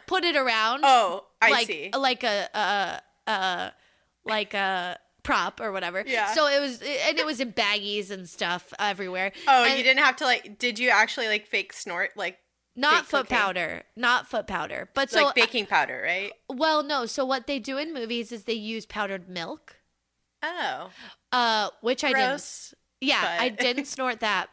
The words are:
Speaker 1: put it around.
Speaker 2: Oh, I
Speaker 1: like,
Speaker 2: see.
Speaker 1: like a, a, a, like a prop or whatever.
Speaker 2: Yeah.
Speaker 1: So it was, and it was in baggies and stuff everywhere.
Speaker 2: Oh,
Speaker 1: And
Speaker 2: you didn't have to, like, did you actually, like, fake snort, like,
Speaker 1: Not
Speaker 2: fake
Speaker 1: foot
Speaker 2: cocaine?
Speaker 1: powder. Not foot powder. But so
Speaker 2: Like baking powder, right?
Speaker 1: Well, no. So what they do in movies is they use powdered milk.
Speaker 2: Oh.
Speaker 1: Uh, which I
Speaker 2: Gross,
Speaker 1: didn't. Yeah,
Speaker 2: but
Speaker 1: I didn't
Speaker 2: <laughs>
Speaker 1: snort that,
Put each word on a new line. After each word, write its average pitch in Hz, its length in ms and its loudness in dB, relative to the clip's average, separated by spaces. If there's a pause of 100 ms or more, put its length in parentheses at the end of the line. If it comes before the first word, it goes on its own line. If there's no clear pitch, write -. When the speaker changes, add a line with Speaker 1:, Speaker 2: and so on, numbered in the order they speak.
Speaker 1:
put 349 180 0
it 330 120 2
around. 240 480 2
Speaker 2:
Oh, 214 400 6 (160)
I 226 100 8
Speaker 1:
like, 240 160 4
Speaker 2:
see. 175 300 -8
Speaker 1:
like 262 260 0
a, 208 320 0
a, 196 760 -2
a, 190 420 -2 (520)
like 214 280 -4
a 190 460 -2 (240)
prop 202 380 -2
or 220 120 -4
whatever. 185 340 -4
Speaker 2:
Yeah. 220 280 -2
Speaker 1:
So 311 140 4
it 285 120 4
was, 262 220 -6
and 285 360 -2
it 320 60 2
was 302 160 -4
in 240 140 -4
baggies 208 560 -2
and 185 180 -10
stuff 180 500 -6
everywhere. 190 540 -2 (140)
Speaker 2:
Oh, 262 180 8
Speaker 1:
And 269 140 4
Speaker 2:
you 240 40 -2
didn't 262 220 4
have 262 120 4
to, 302 80 -6
like, 233 340 0
did 240 200 -2
you 247 120 2
actually, 220 380 2
like, 208 180 -2
fake - 260 -4
snort, 180 420 -6
like, 185 240 -6 (380)
Speaker 1:
Not 294 300 4
Speaker 2:
fake - 0 -
Speaker 1:
foot 269 220 0
Speaker 2:
cocaine? 247 100 0
Speaker 1:
powder. 180 440 -2 (140)
Not 240 300 0
foot 214 200 -4
powder. 156 480 -6
But 269 160 0
so - 140 4
Speaker 2:
Like 277 100 2
baking 226 320 2
powder, 127 380 2
right? 190 280 -4 (180)
Speaker 1:
Well, 302 320 2
no. 285 240 -2
So 269 180 -2
what 262 220 -2
they 277 120 -2
do 262 200 -6
in 311 160 -6
movies 233 380 -6
is 220 120 -12
they 233 80 -4
use 220 320 -6
powdered 196 460 -6
milk. 180 460 -10 (680)
Speaker 2:
Oh. 190 480 -4 (400)
Speaker 1:
Uh, 226 380 2 (140)
which 254 220 0
I 269 80 2
Speaker 2:
Gross, 262 580 0 (300)
Speaker 1:
didn't. 262 100 0
Yeah, 233 120 4
Speaker 2:
but 175 200 0
Speaker 1:
I 254 80 2
didn't 247 340 -2
Speaker 2:
<laughs> - 120 -6
Speaker 1:
snort 254 240 -2
that, 202 320 0